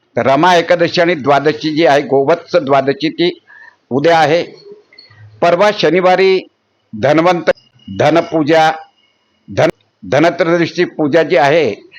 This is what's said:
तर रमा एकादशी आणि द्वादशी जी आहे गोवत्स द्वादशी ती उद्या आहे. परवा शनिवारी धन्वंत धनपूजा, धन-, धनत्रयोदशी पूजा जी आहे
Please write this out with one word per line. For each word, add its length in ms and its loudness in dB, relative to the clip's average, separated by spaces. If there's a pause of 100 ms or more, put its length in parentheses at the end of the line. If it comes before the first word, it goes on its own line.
(180)
तर 80 -2
रमा 300 2
एकादशी 460 0
आणि 140 0
द्वादशी 600 -2
जी 100 0
आहे 160 2
गोवत्स 540 -2
द्वादशी 540 -2
ती 300 -6 (500)
उद्या 300 2
आहे. 240 0 (1000)
परवा 280 2 (100)
शनिवारी 600 2 (600)
धन्वंत 500 0 (480)
धनपूजा, 720 0 (760)
धन-, 640 -6
धनत्रयोदशी 760 0
पूजा 380 -2
जी 120 -4
आहे 380 2 (260)